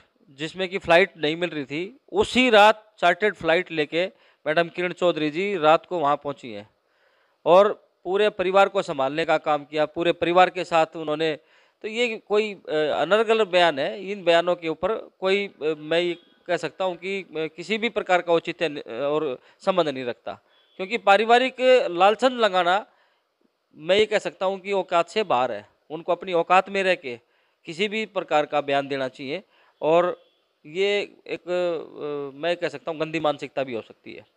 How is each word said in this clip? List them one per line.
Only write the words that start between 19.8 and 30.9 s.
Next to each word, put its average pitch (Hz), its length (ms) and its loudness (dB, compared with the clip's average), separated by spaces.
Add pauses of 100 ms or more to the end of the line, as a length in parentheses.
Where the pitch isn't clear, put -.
नहीं 131 160 -8
रखता, 110 340 -10 (380)
क्योंकि 190 200 -6
पारिवारिक 226 580 4 (360)
लालचंद 214 480 2
लगाना, 185 460 2 (880)
मैं 160 200 0
ये 214 100 4
कह 208 140 0
सकता 180 260 -6
हूँ 190 140 -4
कि 190 120 -10
औकात 180 380 0
से 214 140 -2
बाहर 127 280 0
है। 104 160 -10 (220)
उनको 165 220 -4
अपनी 180 220 -4
औकात 180 360 2
में 196 140 -2
रह 185 120 2
के 123 240 -10 (460)
किसी 170 220 -4
भी 220 180 -6
प्रकार 156 400 -2
का 147 160 -2
बयान 139 260 -2
देना 135 200 -6
चाहिए, 143 360 -10 (380)
और 170 400 0 (440)
ये 196 340 -2 (280)